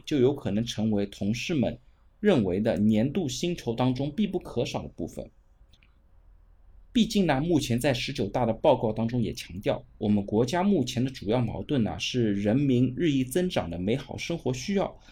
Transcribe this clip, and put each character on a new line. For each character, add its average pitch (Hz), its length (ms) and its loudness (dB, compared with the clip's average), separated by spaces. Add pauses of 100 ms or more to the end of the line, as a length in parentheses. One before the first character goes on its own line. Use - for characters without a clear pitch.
就 151 140 0
有 127 120 6
可 143 200 -4
能 107 120 0
成 110 280 -2
为 101 160 0
同 101 260 -4
事 160 220 -4
们 98 200 2 (440)
认 185 240 4
为 92 160 0
的 107 180 2
年 131 340 4
度 165 160 -2
薪 175 280 -4
酬 117 180 -4
当 127 220 0
中 139 160 -4
必 208 160 0
不 180 100 -4
可 - 260 -4
少 - 200 -6
的 - 60 -12
部 - 180 -8
分。 - 200 -12 (1700)
毕 226 100 4
竟 190 220 2
呢， 135 140 2
目 165 180 2
前 120 180 0
在 131 160 2
十 123 200 -4
九 113 160 -2
大 123 160 0
的 113 80 0
报 143 200 4
告 120 200 0
当 113 120 -2
中 120 160 -2
也 90 120 -2
强 - 260 -12
调， - 260 -2 (120)
我 107 100 -2
们 104 180 2
国 107 200 2
家 175 180 0
目 196 180 4
前 120 220 -2
的 135 80 -2
主 95 180 -6
要 123 120 2
矛 95 200 -2
盾 127 220 0
呢， 90 160 -2
是 113 360 0
人 101 200 2
民 131 400 4
日 165 160 2
益 135 100 2
增 180 280 0
长 87 200 -2
的 85 80 -6
美 98 200 0
好 - 200 -10
生 170 200 -4
活 127 160 -2
需 196 220 -4
要 - 220 -2 (140)